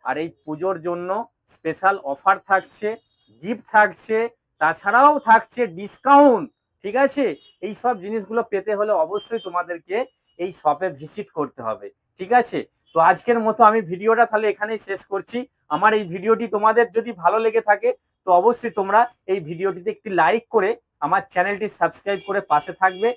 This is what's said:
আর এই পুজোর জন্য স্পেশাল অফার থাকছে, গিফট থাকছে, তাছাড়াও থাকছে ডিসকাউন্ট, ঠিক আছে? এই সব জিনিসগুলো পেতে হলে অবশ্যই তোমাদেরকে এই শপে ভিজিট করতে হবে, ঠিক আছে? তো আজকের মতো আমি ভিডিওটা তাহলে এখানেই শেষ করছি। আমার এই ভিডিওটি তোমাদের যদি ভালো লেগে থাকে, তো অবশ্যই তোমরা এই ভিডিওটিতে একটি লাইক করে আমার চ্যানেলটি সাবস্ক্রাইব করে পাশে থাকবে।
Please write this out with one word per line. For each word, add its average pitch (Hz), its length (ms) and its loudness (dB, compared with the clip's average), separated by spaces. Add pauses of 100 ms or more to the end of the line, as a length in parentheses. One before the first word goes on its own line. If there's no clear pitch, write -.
আর 127 140 -4
এই 165 100 -6 (160)
পুজোর 165 380 -4
জন্য 175 280 -6 (380)
স্পেশাল 190 500 -2
অফার 160 400 -2
থাকছে, 202 580 -4 (460)
গিফট 208 300 -8
থাকছে, 220 560 2 (300)
তাছাড়াও 226 600 4
থাকছে 226 480 2
ডিসকাউন্ট, 208 840 4 (320)
ঠিক 208 140 -6
আছে? 277 280 0 (360)
এই 202 140 -10
সব 247 260 -2
জিনিসগুলো 214 420 -6
পেতে 208 320 -4
হলে 208 180 -2
অবশ্যই 196 460 -4
তোমাদেরকে 175 580 -8 (420)
এই 180 140 -6
শপে 151 380 -2
ভিজিট 156 400 -14
করতে 139 320 -8
হবে, 101 280 -8 (280)
ঠিক 185 140 -6
আছে? 240 260 2 (340)
তো 165 80 0
আজকের 185 400 2
মতো 220 240 2
আমি 214 160 6
ভিডিওটা 208 460 0
তাহলে 220 220 -2
এখানেই 208 300 -6
শেষ 196 260 -10
করছি। 196 420 -8 (220)
আমার 185 260 2
এই 214 100 -2
ভিডিওটি 196 440 -2
তোমাদের 220 440 0
যদি 226 200 -6
ভালো 175 260 0
লেগে 226 220 0
থাকে, 208 320 0 (320)
তো 185 80 2
অবশ্যই 226 380 2
তোমরা 202 360 2 (200)
এই 196 140 -2
ভিডিওটিতে 175 500 -6
একটি 208 200 -12
লাইক 180 400 0
করে 208 260 0 (240)
আমার 175 300 -2
চ্যানেলটি 196 380 -4
সাবস্ক্রাইব 185 580 -4
করে 196 140 -2
পাশে 151 320 -2
থাকবে। 190 440 -2